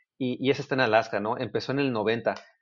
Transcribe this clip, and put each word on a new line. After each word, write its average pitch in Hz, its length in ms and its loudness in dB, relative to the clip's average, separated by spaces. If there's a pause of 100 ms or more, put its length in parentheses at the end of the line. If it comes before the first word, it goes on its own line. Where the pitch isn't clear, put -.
(180)
y, 123 200 -2
y 127 120 2
ese 139 120 2
está 135 120 -4
en 131 80 4
Alaska, 110 360 2
¿no? 113 200 -2
Empezó 117 340 -4
en 135 80 -2
el 135 120 0
noventa, 110 420 0 (280)